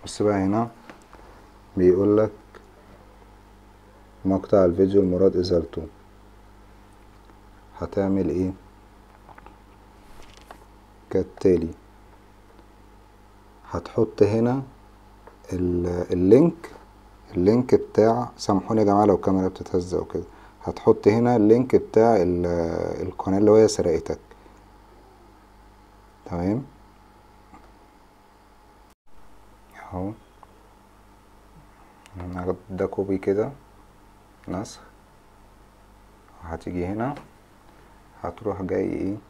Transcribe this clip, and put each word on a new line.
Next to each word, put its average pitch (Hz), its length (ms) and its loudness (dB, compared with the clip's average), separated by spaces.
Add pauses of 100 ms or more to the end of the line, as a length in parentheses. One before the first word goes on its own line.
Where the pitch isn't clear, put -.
بص - 180 -8
بقى 104 120 2 (100)
هنا 110 240 -2 (1080)
بيقول 95 420 4
لك 107 120 0 (1900)
مقطع 95 400 2
الفيديو 95 360 2
المراد 90 360 2
إزالته. 87 500 -2 (1900)
هتعمل 95 500 -2
إيه؟ 92 240 -2 (2500)
كالتالي، 90 600 0 (2000)
هتحط - 520 -2
هنا 117 400 0 (880)
ال-، 87 600 -4
اللينك، 110 580 4 (640)
اللينك 110 400 2
بتاع، 113 640 0
سامحوني 107 440 -2
يا 104 60 4
جماعة 101 180 4
لو 101 100 6
الكاميرا 92 340 0
بتتهز 90 460 -6
أو 85 100 -2
كده، 87 200 -8 (400)
هتحط - 440 2
هنا 120 280 2
اللينك 113 400 4
بتاع 113 400 4
ال-، 87 300 0 (600)
القناة 95 320 -4
اللي 104 120 6
هي 110 180 8
سرقتك. 82 500 -2 (2000)
تمام، 101 400 -4 (3250)
اهو 92 180 -8 (2250)
هاخد 90 220 -6 (140)
ده 95 160 -4
كوبي 95 320 -4
كده، 104 320 -2 (1000)
نسخ، 78 320 -10 (1600)
هتيجي 87 440 -8
هنا 110 280 -6 (1080)
هتروح 98 400 -8
جاي 95 220 -4
ايه 90 320 -6 (140)